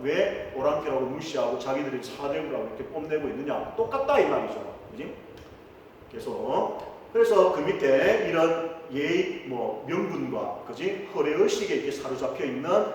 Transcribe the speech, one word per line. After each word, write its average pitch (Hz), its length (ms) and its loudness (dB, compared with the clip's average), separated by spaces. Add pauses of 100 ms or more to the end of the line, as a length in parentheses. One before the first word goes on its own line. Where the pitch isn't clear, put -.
왜 156 540 0
오랑캐라고 135 460 0
무시하고 135 580 -2
자기들이 135 420 -4
사대부라고 143 640 -6
이렇게 - 180 -10
뽐내고 156 440 -4
있느냐? 135 460 -4
똑같다 269 440 2
이 160 80 6
말이죠. - 480 -4 (160)
그지? - 220 -12 (960)
계속. - 840 -4 (160)
그래서 220 420 8
그 151 80 0
밑에 151 680 4
이런 165 460 2 (180)
예의, 165 540 0
뭐, 113 400 -4
명분과, 135 800 -4
그지? 185 480 -6
허례의식에 156 600 2
이렇게 135 160 -2
사로잡혀 135 540 -4
있는 131 240 -4 (260)